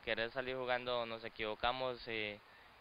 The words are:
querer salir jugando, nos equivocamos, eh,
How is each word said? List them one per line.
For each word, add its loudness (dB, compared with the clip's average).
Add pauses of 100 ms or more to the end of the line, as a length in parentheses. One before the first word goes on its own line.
querer 2
salir -2
jugando, 2
nos -6
equivocamos, 0
eh, -2 (420)